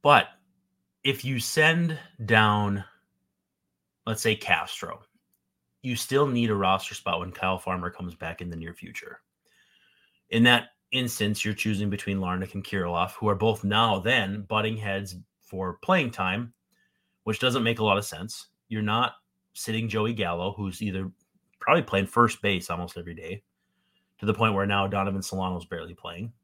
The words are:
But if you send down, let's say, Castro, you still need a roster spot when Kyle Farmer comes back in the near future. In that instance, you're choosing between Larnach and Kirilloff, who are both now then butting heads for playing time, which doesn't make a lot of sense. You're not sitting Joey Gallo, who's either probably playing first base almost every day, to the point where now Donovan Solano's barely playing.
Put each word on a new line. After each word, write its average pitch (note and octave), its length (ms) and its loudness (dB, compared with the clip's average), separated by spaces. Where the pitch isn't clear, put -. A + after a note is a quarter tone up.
But C#3+ 260 8
if C3+ 220 0
you C3 120 0
send D#3+ 600 2
down, G#2 580 4
let's A2 160 -4
say, A2 120 2
Castro, - 680 -2
you B2 120 -4
still C#3 320 2
need A#2+ 220 2
a G#2+ 60 2
roster F#2+ 400 2
spot F2 260 -4
when F2+ 120 -8
Kyle F#2 260 -2
Farmer F2+ 320 -4
comes F2 240 -10
back - 260 -10
in F2 80 -8
the E2+ 80 -8
near E2 160 -10
future. - 480 -16
In A2+ 140 4
that B2 240 6
instance, A#2 540 -2
you're A2 80 -2
choosing G#2 380 -2
between G2 280 -2
Larnach F#2 360 -4
and G2 100 -6
Kirilloff, F2 480 -2
who G#2+ 160 -2
are G2+ 60 4
both G#2+ 280 2
now G#2 360 2
then G#2 500 0
butting A2 280 0
heads G2 400 -6
for F#2 400 -8
playing E3+ 280 2
time, G#2 440 -4
which G#2+ 140 -2
doesn't B2 240 2
make A2+ 160 0
a A2 60 0
lot G2+ 140 4
of G2+ 80 -2
sense. F2 400 -12
You're A2 140 -4
not A2 340 0
sitting A2+ 340 -4
Joey A2 280 0
Gallo, F#2 420 -4
who's F#2+ 240 -6
either F#2+ 300 -4
probably D#3+ 220 2
playing - 240 0
first A#2 340 4
base F#2+ 300 -2
almost F2 260 -6
every E2+ 180 -12
day, E2 280 -12
to - 60 -10
the G#2 100 2
point A2 200 2
where G2 120 2
now G2+ 200 2
Donovan G2 340 -2
Solano's F#2 460 -4
barely E2+ 280 -10
playing. F2 380 -12